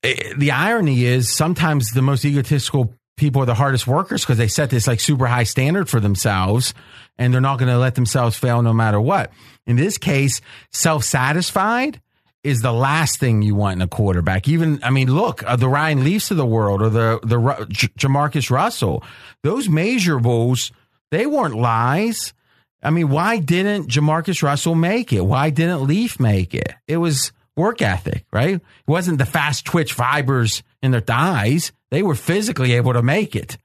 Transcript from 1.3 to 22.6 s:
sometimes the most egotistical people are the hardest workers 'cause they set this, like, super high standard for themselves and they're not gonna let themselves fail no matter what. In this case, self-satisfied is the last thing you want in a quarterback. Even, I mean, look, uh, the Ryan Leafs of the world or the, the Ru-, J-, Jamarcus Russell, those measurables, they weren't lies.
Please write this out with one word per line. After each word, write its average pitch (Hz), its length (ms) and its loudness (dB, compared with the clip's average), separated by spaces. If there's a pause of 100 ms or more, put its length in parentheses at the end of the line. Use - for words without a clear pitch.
sometimes 156 560 0
the 131 100 0
most 135 240 2
egotistical 139 680 0 (220)
people 135 280 2
are - 20 0
the 123 80 0
hardest 135 320 0
workers 170 400 -2
'cause 120 120 0
they 113 100 2
set 135 220 -2
this, 123 180 0
like, 120 120 0
super 131 280 0
high 120 160 0
standard 147 460 0
for 120 100 0
themselves 101 720 0 (440)
and 123 160 2
they're 127 80 2
not 135 180 0
gonna 127 180 2
let 127 180 2
themselves 120 420 0
fail 120 240 0
no 117 120 2
matter 110 280 2
what. 156 300 0 (360)
In 120 80 2
this 170 220 0
case, 139 440 0 (300)
self-satisfied 170 1300 0 (420)
is 135 180 0
the 123 100 0
last 135 480 0
thing 113 220 2
you 104 120 2
want 101 220 0
in 90 60 -2
a 90 60 0
quarterback. 95 600 0
Even, 160 340 0
I 120 80 -2
mean, 131 240 2
look, 175 320 -2
uh, 120 120 0
the 123 100 2
Ryan 139 380 0
Leafs 202 260 0
of 190 60 0
the 143 80 0
world 104 360 0
or 110 80 2
the, 113 320 0
the 117 160 0
Ru-, 113 300 0
J-, 104 220 -2 (100)
Jamarcus 139 500 0
Russell, 127 540 -2 (400)
those 220 240 -2
measurables, 147 1040 0 (400)
they 196 140 0
weren't 269 300 -2
lies. 123 760 0 (480)